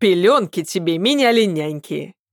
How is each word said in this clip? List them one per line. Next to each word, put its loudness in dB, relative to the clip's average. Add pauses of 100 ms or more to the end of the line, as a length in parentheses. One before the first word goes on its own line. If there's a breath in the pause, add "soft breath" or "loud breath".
пелёнки 2
тебе -4
меняли 2
няньки. -6 (180)